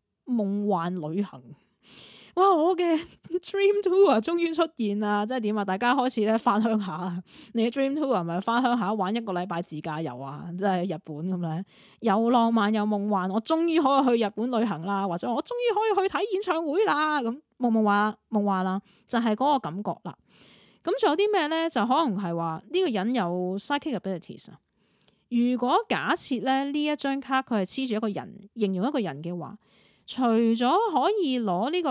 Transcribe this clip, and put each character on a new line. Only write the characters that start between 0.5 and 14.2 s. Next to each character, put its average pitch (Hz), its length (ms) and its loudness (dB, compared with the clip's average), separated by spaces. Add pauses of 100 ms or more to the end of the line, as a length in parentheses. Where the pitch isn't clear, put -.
幻 175 240 0
旅 165 280 -4
行。 143 200 -8 (920)
哇！ 381 200 6
我 330 200 4
嘅 339 80 -2 (300)
<laughs> - 300 -8
dream 403 400 2
tour 370 380 6
終 339 180 -2
於 330 160 0
出 320 80 2 (160)
現 208 220 -2
啦！ 208 260 0
即 247 80 -6
係 262 60 -2
點 214 180 -2
啊？ 202 60 -2
大 190 120 -2
家 240 180 2
開 254 200 0
始 233 60 -2
咧 220 180 2
返 220 220 2
鄉 220 220 2
下 180 160 -6
啦。 175 240 -6 (300)
你 226 160 0
嘅 - 20 -2
dream 269 220 0
tour 277 240 0
係 180 60 0
咪 170 180 -2
返 233 220 0
鄉 247 160 2
下 202 160 0
玩 202 200 -2
一 233 60 -2
個 226 120 -6
禮 180 140 -2
拜 175 140 -4
自 170 160 -8
駕 156 240 -6
遊 127 180 -6
啊？ 143 380 -10
即 180 80 -6
係 185 320 0
日 170 80 -10
本 151 120 -10
噉 180 240 -4
咧， 170 240 -4 (360)
又 226 300 2
浪 233 240 4
漫 214 180 2
又 214 140 0
夢 208 240 -2
幻。 190 180 0
我 202 140 -2
終 320 240 0
於 330 140 2
可 269 340 4
以 233 40 2
去 226 60 2